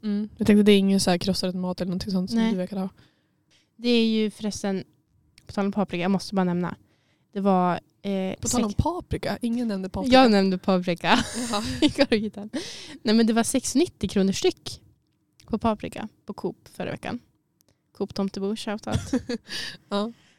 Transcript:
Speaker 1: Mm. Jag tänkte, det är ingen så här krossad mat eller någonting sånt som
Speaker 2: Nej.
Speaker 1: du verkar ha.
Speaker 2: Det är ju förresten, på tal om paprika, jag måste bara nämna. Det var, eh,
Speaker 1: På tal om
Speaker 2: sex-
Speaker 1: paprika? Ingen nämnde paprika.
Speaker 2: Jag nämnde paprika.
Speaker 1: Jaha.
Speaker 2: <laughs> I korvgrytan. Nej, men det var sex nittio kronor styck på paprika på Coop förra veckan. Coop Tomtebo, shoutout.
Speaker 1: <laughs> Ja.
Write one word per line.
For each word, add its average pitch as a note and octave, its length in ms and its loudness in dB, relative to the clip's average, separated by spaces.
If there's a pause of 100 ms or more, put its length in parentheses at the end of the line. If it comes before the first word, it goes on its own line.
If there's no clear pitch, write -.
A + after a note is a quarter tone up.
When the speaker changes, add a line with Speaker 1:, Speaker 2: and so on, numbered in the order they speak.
Speaker 1:
Mm. G#3+ 340 -4
Jag G#3 100 -4
tänkte, G#3 160 8
det G#3 100 8
är G3+ 60 8
ingen G3 220 2
så F#3+ 100 2
här F3+ 80 2
krossad F#3 360 -2
mat F3+ 260 -6
eller F3 100 -4
någonting F#3+ 220 -6
sånt F#3 180 -2
som A3+ 80 -2
Speaker 2:
Nej. A3+ 120 2
Speaker 1:
du G3+ 60 -2
verkar F3+ 200 -6
ha. F#3+ 120 -4 (880)
Speaker 2:
Det A#3 120 -4
är A#3 180 4
ju A3 240 2
förresten, G3 540 -4 (640)
på - 60 -14
tal G3 140 0
om G3+ 60 0
paprika, F3+ 300 -2
jag F#3 80 0
måste G3 240 -2
bara F#3+ 100 2
nämna. F3 320 -2 (560)
Det G3+ 80 -6
var, F3+ 400 2 (220)
eh, F#3+ 380 -4
Speaker 1:
På A3 80 -6
tal A#3+ 160 0
om G#3+ 60 -2
Speaker 2:
sex- - 120 0
Speaker 1:
paprika? D4+ 600 -6
Ingen A#3 260 -2
nämnde F#3+ 200 -4
paprika. B3 280 2
Speaker 2:
Jag C4 140 8
nämnde F#3+ 280 4
paprika. F3+ 600 2 (320)
Speaker 1:
Jaha. G#3 120 -2 (100)
Speaker 2:
<laughs> B3+ 80 -8
I D4+ 100 4
korvgrytan. G#3+ 600 0 (520)
Nej, G#3+ 120 2
men A3+ 120 6
det A3+ 60 2
var A3+ 100 2
sex - 320 -2
nittio C#4 340 0
kronor G3 240 2
styck - 480 -4 (680)
på A3 120 -4
paprika A3 500 -4 (180)
på G#3+ 80 -10
Coop - 340 -10
förra - 220 -10
veckan. - 280 -8 (720)
Coop - 220 -8
Tomtebo, G3 420 -4
shoutout. G#3+ 440 -6 (480)
Speaker 1:
<laughs> - 400 -12
Ja. G#3 240 -4 (260)